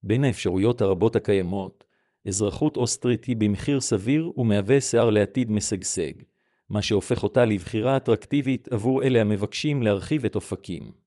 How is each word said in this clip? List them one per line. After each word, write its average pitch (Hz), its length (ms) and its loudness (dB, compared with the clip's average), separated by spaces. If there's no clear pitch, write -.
בין 117 200 2
האפשרויות 107 580 0
הרבות 98 340 2
הקיימות, 95 680 -2
אזרחות 101 500 -2
אוסטרית 123 480 -2
היא 127 100 -2
במחיר 107 460 0
סביר 135 560 0
ומהווה 113 440 2
שיער 117 280 2
לעתיד 107 420 2
משגשג, 92 600 -4
מה 104 120 -2
שהופך - 420 0
אותה 123 220 4
לבחירה 110 520 0
אטרקטיבית 131 680 0
עבור 127 360 0
אלה 131 180 4
המבקשים 107 600 -2
להרחיב 110 420 0
את 101 100 -2
אופקים. - 560 -8